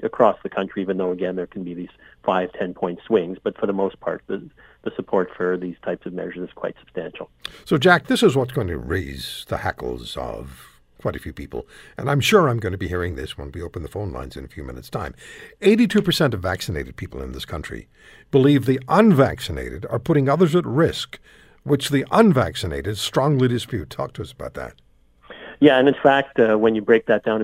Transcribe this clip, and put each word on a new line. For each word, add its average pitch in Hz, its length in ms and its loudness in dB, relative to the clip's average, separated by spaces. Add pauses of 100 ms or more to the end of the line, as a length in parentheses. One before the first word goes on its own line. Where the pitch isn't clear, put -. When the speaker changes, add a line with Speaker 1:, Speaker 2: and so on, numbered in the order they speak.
Speaker 1:
across 110 400 2
the 95 60 -8
country, 95 320 -4
even 92 160 -2
though, 92 140 -2
again, 92 260 -4
there 87 100 -6
can 95 160 -12
be 87 120 -10
these 90 160 -12 (320)
five, 92 300 0
ten-point 90 520 -6
swings. 92 360 0
But - 160 -6
for 110 100 -2
the 101 60 -2
most 98 260 -2
part, - 260 -6
the, 104 240 -8 (320)
the 113 140 -8
support - 420 -2
for 90 180 -2
these 90 280 -8
types - 240 -8
of 90 60 -12
measures 87 360 -10
is - 60 -20
quite - 240 -8
substantial. - 500 -12 (340)
Speaker 2:
So, 165 140 0
Jack, 170 300 4
this - 160 0
is 147 120 6
what's 131 160 -2
going 104 160 -4
to 82 100 -6
raise 69 680 -8
the 76 100 -4
hackles 62 600 -8
of 64 540 -12 (280)
quite - 160 -6
a - 40 -10
few - 140 -14
people, - 340 -12 (320)
and 139 100 -4
I'm 143 120 2
sure 185 260 6
I'm 117 100 0
going 101 140 -4
to 95 80 -6
be 90 80 -6
hearing 87 260 -4
this 67 240 -12
when 71 140 -12
we 80 100 -10
open 87 220 -10
the 69 60 -12
phone 101 220 -8
lines 64 240 -12
in 65 80 -12
a - 40 -16
few 78 160 -16
minutes' 64 260 -14
time. 95 240 -8 (480)
Eighty-two 214 400 4
percent 147 320 2
of 98 60 -4
vaccinated 87 560 -6
people - 260 -12
in 65 120 -10
this 65 120 -12
country 76 420 -12 (440)
believe 139 340 6
the 131 220 2
unvaccinated 98 1040 2
are - 80 -2
putting 147 280 2
others 156 280 4
at 160 100 2
risk, 127 540 -2 (420)
which 139 280 0
the 139 200 0
unvaccinated 101 880 2
strongly 135 500 2
dispute. 117 440 -4
Talk - 220 -8
to 110 100 -10
us - 80 -16
about - 240 -14
that. 62 180 -12 (920)
Speaker 1:
Yeah, 131 140 8
and 131 80 6
in 135 80 4
fact, 139 440 2
uh, 110 240 6
when 113 120 4
you 107 80 -4
break 113 240 4
that 107 180 2
down 110 160 0
a - 20 -2